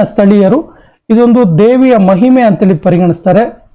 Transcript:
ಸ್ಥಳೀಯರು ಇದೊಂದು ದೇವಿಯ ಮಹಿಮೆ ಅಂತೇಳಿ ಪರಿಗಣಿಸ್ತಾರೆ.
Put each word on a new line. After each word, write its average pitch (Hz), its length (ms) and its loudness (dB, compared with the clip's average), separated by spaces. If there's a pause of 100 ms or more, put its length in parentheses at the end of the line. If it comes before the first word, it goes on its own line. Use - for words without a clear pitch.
ಸ್ಥಳೀಯರು 208 720 -2 (340)
ಇದೊಂದು 226 480 0
ದೇವಿಯ 247 380 2
ಮಹಿಮೆ 208 460 0
ಅಂತೇಳಿ 196 320 0
ಪರಿಗಣಿಸ್ತಾರೆ. 175 680 -2 (300)